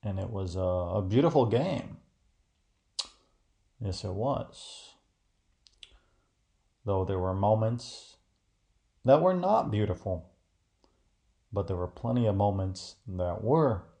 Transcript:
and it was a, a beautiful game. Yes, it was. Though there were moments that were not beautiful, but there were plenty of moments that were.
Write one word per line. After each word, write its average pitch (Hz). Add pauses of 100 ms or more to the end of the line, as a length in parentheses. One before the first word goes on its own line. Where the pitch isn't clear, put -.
and 98
it 95
was 95
a, 92
a 90
beautiful 131
game. 123 (1800)
Yes, 98
it 95
was. - (1900)
Though 95
there 95
were 92
moments 110 (880)
that 143
were 185
not 180
beautiful, 98 (1200)
but 98
there 92
were 90
plenty 120
of 101
moments 98 (100)
that 90
were. 127 (160)